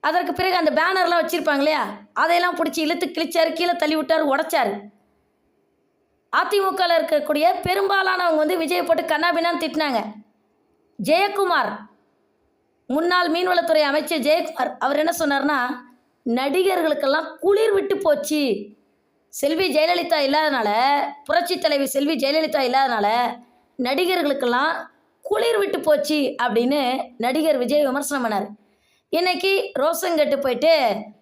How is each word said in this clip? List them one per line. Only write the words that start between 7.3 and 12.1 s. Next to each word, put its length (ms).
பெரும்பாலானவங்க 760
வந்து 220
விஜயை 260
போட்டு 180
கண்ணாபின்னான்னு 580
திட்டினாங்க. 420
ஜெயக்குமார், 720